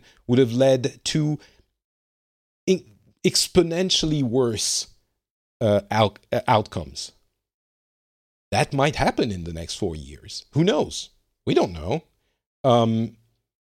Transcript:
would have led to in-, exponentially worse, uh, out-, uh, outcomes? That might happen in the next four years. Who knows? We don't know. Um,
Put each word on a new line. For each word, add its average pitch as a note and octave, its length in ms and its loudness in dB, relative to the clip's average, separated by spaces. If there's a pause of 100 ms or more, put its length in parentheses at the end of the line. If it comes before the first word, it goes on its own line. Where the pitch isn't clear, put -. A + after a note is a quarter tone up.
(260)
would A#2+ 140 2
have A#2+ 140 4
led C3 500 2
to D3+ 340 -2 (1300)
in-, F#3 200 0 (400)
exponentially E3 960 0
worse, A#2 640 -2 (720)
uh, G#2 220 4 (100)
out-, G#2+ 280 0 (120)
uh, B2 160 0
outcomes? G2+ 640 -2 (1400)
That B2+ 220 -2
might C#3 220 0
happen E3 360 0
in F2+ 120 -8
the E2 100 -10
next E2 220 -10
four E2+ 220 -4
years. C#2+ 540 -16
Who D3 120 2
knows? - 460 -2 (360)
We - 80 0
don't A#2+ 200 2
know. F2 300 -6 (600)
Um, A2+ 520 2 (520)